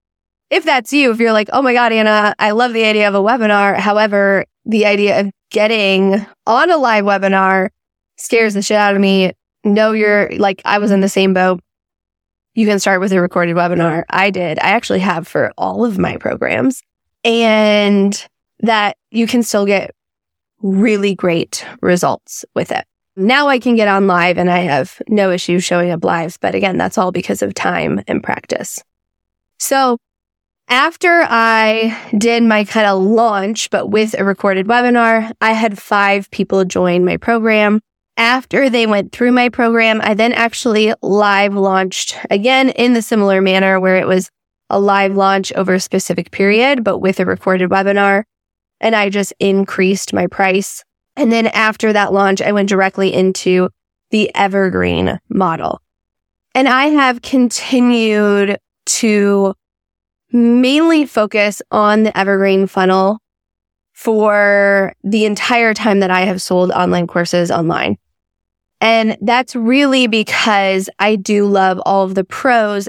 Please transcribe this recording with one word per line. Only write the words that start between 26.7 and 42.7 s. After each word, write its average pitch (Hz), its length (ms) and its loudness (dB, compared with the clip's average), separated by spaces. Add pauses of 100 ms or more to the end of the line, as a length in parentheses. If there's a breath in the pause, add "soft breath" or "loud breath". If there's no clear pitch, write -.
that's 180 200 -4
all 185 140 0
because 190 300 -6
of 190 120 -6
time 80 540 -4
and - 140 -4
practice. - 640 -8 (720)
So 262 400 0 (680)
after 330 600 2
I 226 680 0 (200 loud breath)
did 233 260 2
my 214 200 2
kind 214 240 0
of 190 140 2
launch, 214 720 0
but - 160 -2
with 214 300 -2
a 202 60 -2
recorded 196 440 -2
webinar, 233 640 2 (100)
I 220 100 2
had 220 260 -2
five 202 540 0
people 190 320 0
join 180 400 0
my 175 140 0
program. 220 640 0 (340)
After 247 540 0
they 226 180 0
went 202 240 -2
through 247 220 0
my 247 160 2
program, 226 520 0
I 220 120 0
then 226 180 0
actually 226 680 0
live 202 540 0
launched 190 600 -2 (120)
again 262 400 2